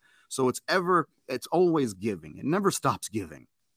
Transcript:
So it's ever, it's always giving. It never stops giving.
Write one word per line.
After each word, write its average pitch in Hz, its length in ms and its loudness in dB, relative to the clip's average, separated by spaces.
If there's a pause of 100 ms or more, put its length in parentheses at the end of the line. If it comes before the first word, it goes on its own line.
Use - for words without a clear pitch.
(280)
So 131 220 0
it's - 180 -4
ever, 175 400 2 (200)
it's 127 200 -6
always 160 460 2
giving. 87 440 -6
It - 80 -8
never 190 260 2
stops - 360 -2
giving. 78 400 -10 (300)